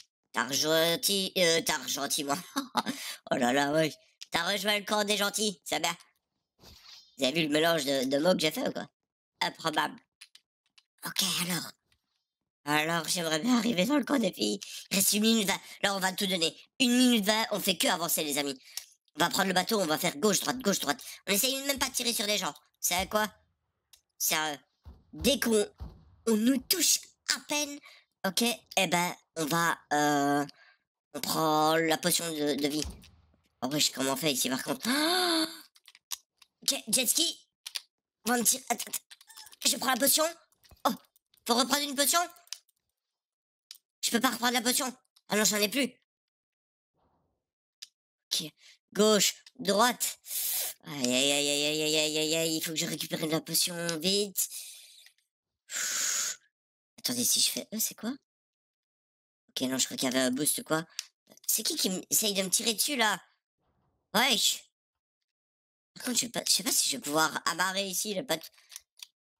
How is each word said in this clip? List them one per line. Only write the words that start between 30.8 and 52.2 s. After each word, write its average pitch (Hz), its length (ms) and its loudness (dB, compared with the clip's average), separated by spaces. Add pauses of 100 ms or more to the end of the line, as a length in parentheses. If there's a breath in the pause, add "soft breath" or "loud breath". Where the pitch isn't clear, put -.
on 143 80 -12
prend 156 560 2
la 160 220 2
potion 170 340 0
de, 147 220 0
de 143 140 0
vie. 147 160 -2 (760)
Oh, 127 80 -4
wesh, - 240 0
comment 135 200 -2
on 135 40 -2
fait 151 160 0
ici, 127 160 0
par 127 140 -4
contre ? 151 260 -4
<gasps> 320 600 0 (1120)
Ok, 254 260 -2
jet 254 180 0
ski. - 400 0 (800)
On 233 80 0
va 247 60 4
me 233 40 0
tirer... 262 280 0
Attends, 226 180 -2
attends. - 100 -6 (680)
Je 240 100 0
prends 240 140 -2
la 254 80 2
potion. 277 260 4 (600)
Oh, 254 60 2 (540)
faut 233 100 2
reprendre 269 260 2
une 285 120 -6
potion. 285 260 2 (1800)
Je - 100 -2
peux 226 100 0
pas 254 100 4
reprendre 240 240 0
la 247 80 0
potion. 254 280 0 (380)
Ah 190 80 0
non, 214 80 4
j'en 202 140 2
ai 208 100 2
plus. 254 240 -2 (2500)
Ok. 156 180 -2 (440 soft breath)
Gauche, 208 400 4 (240)
droite. 202 600 2 (680 loud breath)
Aïe, 131 280 -2
aïe, 139 180 4
aïe, 143 160 0
aïe, 143 160 0
aïe, 151 180 -2
aïe, 156 160 0
aïe, 156 200 0
aïe, 156 180 0